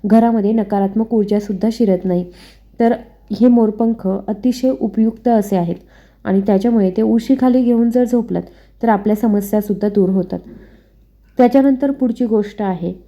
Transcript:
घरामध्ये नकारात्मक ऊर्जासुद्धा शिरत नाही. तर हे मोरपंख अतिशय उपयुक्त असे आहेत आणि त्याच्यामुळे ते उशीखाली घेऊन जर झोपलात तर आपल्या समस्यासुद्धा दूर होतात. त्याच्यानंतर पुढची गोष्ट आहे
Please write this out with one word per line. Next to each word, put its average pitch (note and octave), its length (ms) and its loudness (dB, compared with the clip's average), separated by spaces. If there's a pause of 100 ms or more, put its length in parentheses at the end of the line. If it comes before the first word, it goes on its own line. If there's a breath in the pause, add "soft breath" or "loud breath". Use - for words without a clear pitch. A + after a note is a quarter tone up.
घरामध्ये A3 460 2
नकारात्मक G#3 600 -2
ऊर्जासुद्धा G#3 580 -2
शिरत G3+ 320 0
नाही. F3+ 200 -2 (560 loud breath)
तर A#3 120 2 (480)
हे B3 80 6
मोरपंख A3+ 600 0 (200)
अतिशय B3 520 -2
उपयुक्त A3 480 -2
असे G#3 280 0
आहेत E3+ 200 -2 (480 soft breath)
आणि G3 160 0
त्याच्यामुळे G3+ 500 2
ते A3 120 -2
उशीखाली B3+ 600 2
घेऊन A#3 280 2
जर B3 140 2
झोपलात A3+ 380 -2 (400 soft breath)
तर A3+ 60 0
आपल्या G#3 280 0
समस्यासुद्धा G#3 720 -2
दूर G3 220 2
होतात. F#3 300 -2 (960 loud breath)
त्याच्यानंतर C4+ 520 2
पुढची B3 360 -2
गोष्ट G#3 360 -2
आहे F3+ 300 -4 (160)